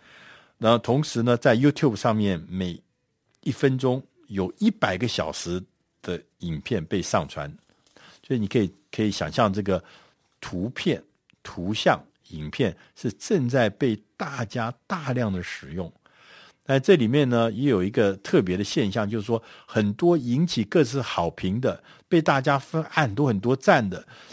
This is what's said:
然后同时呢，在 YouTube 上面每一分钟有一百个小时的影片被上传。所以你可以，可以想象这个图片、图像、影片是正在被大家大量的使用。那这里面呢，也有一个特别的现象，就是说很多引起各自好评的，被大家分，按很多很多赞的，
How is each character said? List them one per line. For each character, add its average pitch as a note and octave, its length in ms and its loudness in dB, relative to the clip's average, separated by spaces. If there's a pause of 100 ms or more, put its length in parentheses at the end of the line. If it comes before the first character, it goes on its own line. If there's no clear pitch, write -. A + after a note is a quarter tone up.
(580)
然 A2+ 140 4
后 A#2 60 4
同 B2+ 260 0
时 - 180 -4
呢， A#2+ 140 4
在 A#2+ 180 4
YouTube C3+ 420 2
上 A2+ 200 0
面 G2 320 0
每 F2+ 320 -6 (600)
一 D3+ 80 -4
分 C3 260 0
钟 B2+ 260 -2 (260)
有 G2 280 -4
一 A3 140 2
百 G2 260 -2
个 A#2 100 -2
小 D#2 240 -4
时 F2 320 -6 (380)
的 F2 180 -6 (200)
影 E2 240 -6
片 G2+ 200 -2
被 F2 200 -2
上 - 260 -2
传。 D2 260 -10 (720)
所 C#3 80 -4
以 A#2+ 60 0
你 G#2 60 -2
可 B2 120 0
以， G2 140 2 (180)
可 - 120 -4
以 G#2+ 80 2
想 E2 200 -4
象 G#2+ 220 2
这 G2+ 100 -4
个 F#2 220 -2 (560)
图 F#2+ 300 -6
片、 - 320 -4 (400)
图 F#2+ 320 -6
像、 A#2+ 280 0 (280)
影 D2+ 200 -10
片 G2 240 -2 (200)
是 - 180 -6
正 D#3 340 -2
在 A#2+ 220 2
被 A2 340 -2 (140)
大 C3+ 300 -8
家 A#2 260 -6 (140)
大 D3+ 260 -6
量 A#2+ 180 -2
的 F#2 120 -4
使 - 300 -14
用。 E2+ 200 -8 (720)
那 C3+ 140 2
这 F3+ 180 6
里 A#2+ 100 2
面 C3+ 220 4
呢， A#2 240 2
也 B2+ 160 -2
有 F#2+ 160 4
一 F#2 60 -2
个 G2+ 260 2
特 - 240 2
别 F#2 160 0
的 G2+ 80 -2
现 G#2+ 260 0
象， G#2+ 180 -2
就 A2 120 -4
是 G2+ 60 -8
说 A2+ 140 0 (260)
很 A2 260 0
多 F3 240 2
引 D#3 300 0
起 A2+ 180 -2
各 E3 180 4
自 C3 200 -2
好 E2+ 260 -2
评 F#2+ 320 -2
的， A2+ 240 -4 (240)
被 E3 140 4
大 D3 180 2
家 C#3 180 2
分， D#3+ 240 -6 (120)
按 D#3 120 2
很 G2+ 80 -4
多 C#3+ 140 2
很 G#2+ 100 2
多 A#2 160 0
赞 C#3 320 4
的， F2+ 220 -8 (240)